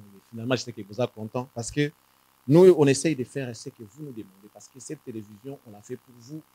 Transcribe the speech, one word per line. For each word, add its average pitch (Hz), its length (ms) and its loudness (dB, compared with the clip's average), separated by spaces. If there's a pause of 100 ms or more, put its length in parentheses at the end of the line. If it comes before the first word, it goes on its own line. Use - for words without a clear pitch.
(300)
Finalement, 117 260 -4
je - 60 -4
sais 117 100 -14
que 107 100 -14
vous 101 180 -10
êtes 120 140 -4
content 123 400 -8
parce 117 160 -8
que 147 200 -2 (580)
nous, 175 280 10
on 147 100 6
essaye 139 300 2
de 123 80 -6
faire 123 320 -10
ce - 140 -16
que 120 120 -18
vous 113 200 -18
nous 143 100 -14
demandez 101 400 -18
parce - 160 -20
que 135 100 -20
cette 151 260 -16
télévision, 110 640 -14
on 113 40 -20
l'a 101 100 -20
fait 123 160 -14
pour 120 220 -20
vous, 143 240 -16 (120)